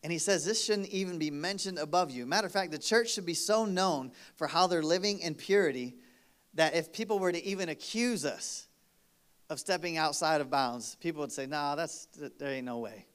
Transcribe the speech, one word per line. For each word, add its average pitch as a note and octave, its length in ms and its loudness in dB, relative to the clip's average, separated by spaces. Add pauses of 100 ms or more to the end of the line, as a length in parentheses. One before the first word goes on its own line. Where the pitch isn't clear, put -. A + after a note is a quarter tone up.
And D#3+ 100 -4
he E3+ 60 0
says, E3+ 260 2
"This A3 180 0
shouldn't G3+ 260 0
even F#3 300 -2
be D3+ 120 0
mentioned F3+ 480 -4
above D#3 320 2
you." B2 160 -6
Matter F#3+ 200 2
of E3+ 60 -8
fact, F#3 200 -2
the D3+ 60 -6
church A#3 320 2
should G3 140 -4
be E3+ 80 -2
so G#3+ 320 2
known F3+ 480 2 (240)
for D#3 100 -2
how E3 200 4
they're F3 160 2
living F#3 380 2
in D#3+ 140 -4
purity C#3 600 2 (600)
that D#3 200 4
if E3 180 0
people G#3+ 260 -2
were F#3 140 2
to E3+ 100 -2
even F#3+ 280 -4
accuse A3 560 -2
us - 400 -6 (840)
of D3 100 -6
stepping F3 380 -2
outside D#3 440 2
of C3 100 -2
bounds, B2 460 0
people D#3 240 -4
would C#3+ 120 -4
say, C3+ 140 -6
"Nah, D3 280 -2
that's, - 320 -6 (120)
th-, D3 200 -10
there C#3+ 120 -6
ain't C3 140 -4
no A#2+ 140 -6
way. G#2+ 260 -10 (100)